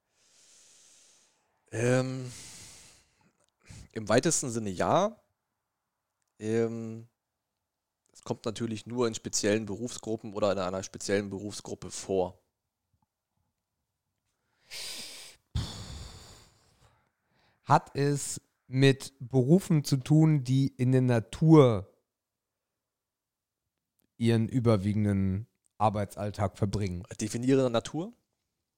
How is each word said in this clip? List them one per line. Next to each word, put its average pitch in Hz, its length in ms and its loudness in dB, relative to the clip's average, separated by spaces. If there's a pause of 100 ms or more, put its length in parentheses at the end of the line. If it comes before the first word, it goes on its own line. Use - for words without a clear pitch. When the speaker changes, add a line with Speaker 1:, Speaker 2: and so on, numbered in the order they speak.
(1700)
Speaker 1:
Ähm, 127 580 -2 (1600)
im 110 180 -12
weitesten 135 420 2
Sinne 110 200 -6
ja. 127 500 0 (1160)
Ähm, 113 680 -4 (1040)
es - 100 -20
kommt - 240 -8
natürlich 113 400 -8
nur 123 200 -2
in 110 80 -4
speziellen 107 520 -2
Berufsgruppen 110 680 -8
oder 104 180 0
in 98 60 -2
einer 92 240 -4
speziellen 101 480 -4
Berufsgruppe 98 600 -12
vor. 92 480 -4 (4000)
Speaker 2:
Hat - 300 2
es 143 460 -2 (260)
mit 131 540 2
Berufen 143 640 2
zu 139 140 0
tun, 151 460 4
die 135 240 2
in 127 240 0
der 131 100 4
Natur 123 880 6 (2250)
ihren 113 320 2
überwiegenden 104 960 0 (300)
Arbeitsalltag 104 800 -2
verbringen? 98 480 -4 (160)
Speaker 1:
Definiere 123 500 0
Natur? 151 420 -6 (640)